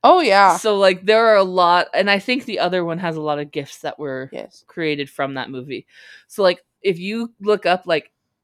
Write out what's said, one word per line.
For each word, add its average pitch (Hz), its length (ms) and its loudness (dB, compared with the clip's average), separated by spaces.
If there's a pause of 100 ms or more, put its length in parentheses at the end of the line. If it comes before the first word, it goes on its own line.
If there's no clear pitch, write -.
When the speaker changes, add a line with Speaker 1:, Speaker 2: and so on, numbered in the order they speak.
Speaker 1:
Oh, 339 160 6
yeah. 196 380 4
Speaker 2:
So, 214 200 -2
like, 190 280 2
there 220 220 4
are 214 100 6
a 196 60 4
lot, 180 500 2
and 196 180 0
I 196 80 2
think 254 240 -4
the 220 160 -8
other 180 240 -2
one 165 160 -6
has 170 160 -6
a 156 60 -8
lot 151 180 -4
of 147 120 -10
gifs 139 280 -10
that - 180 -10
were 135 360 -10
Speaker 1:
Yes. - 340 -16
Speaker 2:
created 151 420 -6
from 139 260 -8
that 127 140 -10
movie. 131 380 -14 (400)
So, - 160 -6
like, 180 220 0 (160)
if 185 180 -2
you 226 400 -8
look 208 260 -2
up, 180 220 0
like, 160 240 -4 (320)